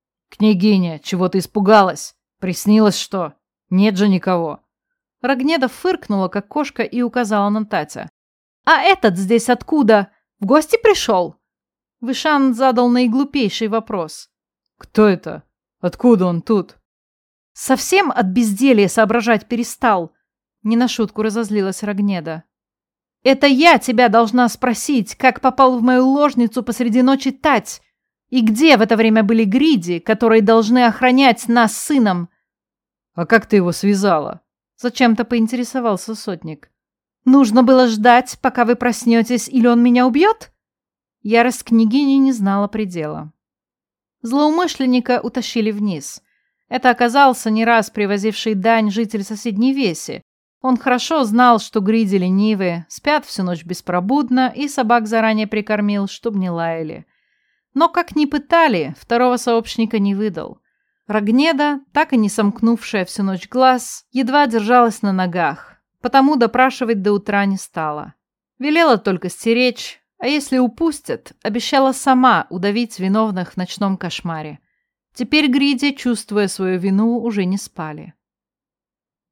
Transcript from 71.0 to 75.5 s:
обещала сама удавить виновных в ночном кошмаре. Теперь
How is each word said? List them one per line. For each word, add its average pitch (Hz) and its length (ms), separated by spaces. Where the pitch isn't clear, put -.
обещала 269 500
сама 254 580
удавить 202 480
виновных 190 540
в - 40
ночном 190 400
кошмаре. 156 640
Теперь 294 360